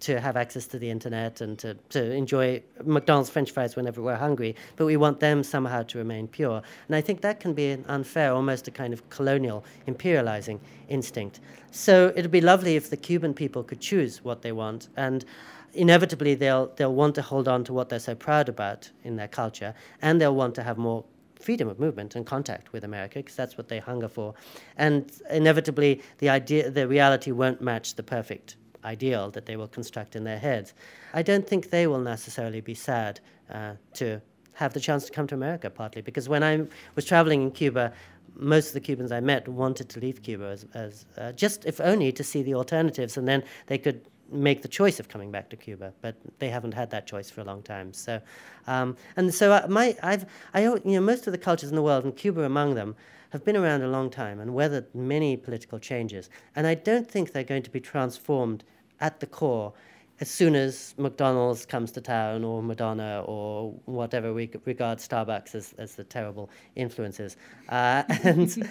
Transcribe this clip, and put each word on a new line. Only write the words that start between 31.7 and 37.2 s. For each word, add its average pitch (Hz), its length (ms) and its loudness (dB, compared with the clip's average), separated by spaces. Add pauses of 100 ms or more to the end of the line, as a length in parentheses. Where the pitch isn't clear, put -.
they 170 160 4
will 139 140 2
necessarily 113 600 -6
be 113 140 -10
sad, 110 460 -4 (300)
uh, 107 240 -10 (200)
to 110 260 -4 (340)
have 139 180 -2
the 143 80 -6
chance 143 260 -2
to - 60 -16
come 151 160 -4
to 143 60 -8
America, 139 360 -6
partly 113 320 -12
because 123 260 -8
when 147 140 2
I 156 240 2 (300)
was 147 80 -2
traveling 156 380 6